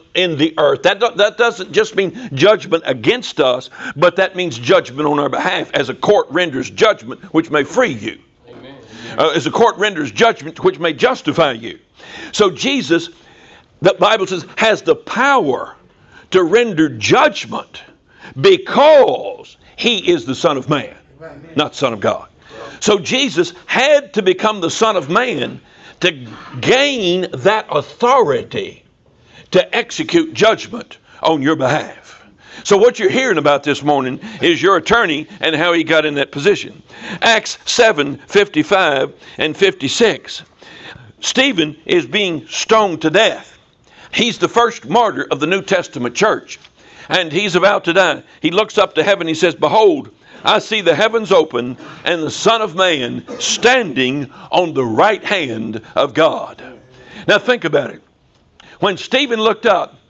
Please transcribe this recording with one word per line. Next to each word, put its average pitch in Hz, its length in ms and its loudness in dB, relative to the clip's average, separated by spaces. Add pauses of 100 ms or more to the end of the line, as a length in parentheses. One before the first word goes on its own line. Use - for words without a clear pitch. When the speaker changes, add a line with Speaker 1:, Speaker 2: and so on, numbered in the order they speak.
(160)
Speaker 1:
in 175 220 0
the 160 200 0
earth. 143 260 2
That 190 160 2
do-, 240 160 0
that 202 220 0
doesn't 214 340 -2
just 208 240 -2
mean 196 380 -4
judgment 165 520 2
against 139 540 -4
us, 127 300 0 (260)
but 156 200 2
that 185 200 -2
means 175 220 -4
judgment 143 500 0
on 147 120 0
our 143 100 -2
behalf, - 440 -4
as 139 160 -2
a 123 60 -8
court 202 340 2
renders 135 400 -2
judgment 117 520 -2 (120)
which 160 160 0
may 147 140 0
free 196 300 0
you. 107 260 -10 (280)
Speaker 2:
Amen. - 280 -20 (420)
Speaker 1:
Uh, 151 180 2
as 143 120 -2
a - 40 -2
court 220 260 2
renders 170 340 -2
judgment 160 520 0
which 185 160 0
may 165 140 -2
justify 156 580 0
you. 107 280 -12 (520)
So 202 200 2
Jesus, 170 580 -2 (720)
the 190 120 4
Bible 196 340 0
says, 175 180 -6 (120)
has 220 240 2
the 160 140 2
power 247 800 -2 (560)
to 185 120 4
render 170 460 2
judgment 131 920 -2 (580)
because 202 1160 4 (180)
he 208 340 0
is 170 160 0
the 131 100 -4
Son 151 220 0
of 127 120 -6
Man, 131 260 -2 (260)
Speaker 2:
Amen. - 340 -20
Speaker 1:
not 131 200 -2
Son 123 180 -2
of 104 60 -10
God. - 300 -4 (500)
So 208 200 2
Jesus 175 540 -2 (120)
had 254 480 2
to 214 80 0
become 185 400 0
the 160 80 -2
Son 220 260 0
of 147 140 -2
Man 170 520 -2 (400)
to 143 260 -4 (320)
gain 196 720 0
that 190 380 0
authority 139 1120 -2 (680)
to - 240 2
execute 165 580 -2
judgment 214 640 -2 (240)
on 160 200 0
your 151 140 0
behalf. 127 720 -4 (380)
So - 120 2
what 233 240 4
you're 190 100 0
hearing 247 280 0
about 143 260 0
this 143 200 -2
morning 139 360 -2 (220)
is 147 200 2
your 190 160 4
attorney 160 500 0 (120)
and 156 160 -2
how 170 180 0
he 165 100 0
got 156 220 2
in 147 100 -4
that 143 160 -4
position. 160 500 -2 (400)
Acts - 440 0
seven 147 520 2 (100)
fifty-five 156 840 0 (240)
and 147 180 -2
fifty-six. - 880 -2 (760)
Stephen 180 680 -2
is 170 200 2
being 165 420 -4
stoned 208 560 0
to 160 60 2
death. 180 480 0 (560)
He's 226 240 -2
the 170 120 -2
first 233 360 0
martyr 165 460 0
of 127 80 -2
the 151 80 -2
New 190 140 -2
Testament 127 540 -4
church, - 440 -2 (480)
and 170 240 -2
he's 180 240 -2
about 190 300 2
to 170 80 -2
die. 170 300 2 (180)
He 156 100 0
looks 202 260 0
up 196 180 0
to 156 80 2
heaven, 175 240 0
he 160 60 -4
says, 160 220 0
"Behold, 156 540 2 (340)
I 208 160 2
see 220 220 -4
the 165 140 4
heavens 214 360 0
open 127 460 2 (260)
and 165 180 -2
the 147 100 -6
Son 226 300 0
of 180 140 -6
Man 135 480 -2 (160)
standing 143 920 0 (220)
on 170 220 0
the 135 120 0
right 156 380 2
hand 117 580 -6 (140)
of 131 180 0
God." 147 480 0 (640)
Now 196 120 4
think 220 260 -2
about 143 260 -2
it. - 100 -20 (800)
When 190 180 0
Stephen 247 420 -2
looked 220 260 0
up, 196 300 0 (140)